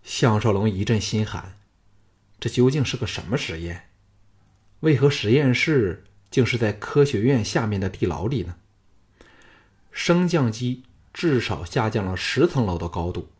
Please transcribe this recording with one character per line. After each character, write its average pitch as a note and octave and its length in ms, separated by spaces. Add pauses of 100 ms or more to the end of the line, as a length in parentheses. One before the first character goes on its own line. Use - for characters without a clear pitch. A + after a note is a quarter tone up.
项 A2 380
少 A2 140
龙 G2+ 140
一 F#2+ 180
阵 A2 140
心 G#2+ 280
寒， - 300 (800)
这 A#2+ 100
究 B2+ 200
竟 C#3+ 160
是 - 100
个 - 100
什 - 200
么 A2 120
实 E2 220
验？ E2+ 300 (920)
为 D#3 160
何 C3+ 140
实 G#2+ 220
验 C3+ 220
室 A#2+ 520 (240)
竟 B2 160
是 A#2+ 120
在 A2 140
科 - 320
学 C#3+ 160
院 A#2+ 240
下 A#2+ 240
面 G2+ 140
的 F#2+ 80
地 - 160
牢 F2 220
里 A2 160
呢？ E2+ 120 (1400)
升 F3 320
降 D#3 240
机 B2 340 (300)
至 C#3+ 280
少 E2+ 240
下 A2 240
降 G#2 160
了 F#2 100
十 C#3 320
层 C3 180
楼 F2 120
的 E2+ 100
高 F2 240
度 E2+ 180 (100)